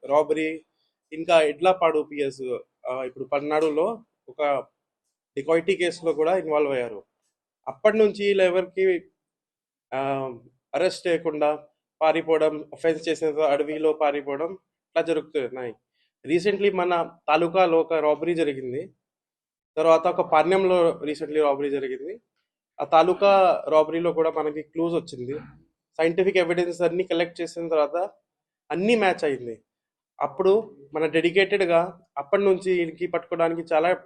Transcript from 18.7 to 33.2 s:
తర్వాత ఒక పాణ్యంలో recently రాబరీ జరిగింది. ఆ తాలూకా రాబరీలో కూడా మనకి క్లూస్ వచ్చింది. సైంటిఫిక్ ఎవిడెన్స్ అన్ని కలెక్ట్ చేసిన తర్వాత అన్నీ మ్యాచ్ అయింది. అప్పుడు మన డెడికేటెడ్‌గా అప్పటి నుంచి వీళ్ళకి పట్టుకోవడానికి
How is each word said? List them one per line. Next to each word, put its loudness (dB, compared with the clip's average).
తర్వాత 4
ఒక -2
పాణ్యంలో 2
recently -2
రాబరీ 0
జరిగింది. -8
ఆ -4
తాలూకా 4
రాబరీలో 2
కూడా 0
మనకి -4
క్లూస్ -4
వచ్చింది. -6
సైంటిఫిక్ 2
ఎవిడెన్స్ 0
అన్ని 0
కలెక్ట్ -4
చేసిన -8
తర్వాత 0
అన్నీ 0
మ్యాచ్ 0
అయింది. -4
అప్పుడు 0
మన 0
డెడికేటెడ్‌గా 2
అప్పటి -2
నుంచి 2
వీళ్ళకి -4
పట్టుకోవడానికి -2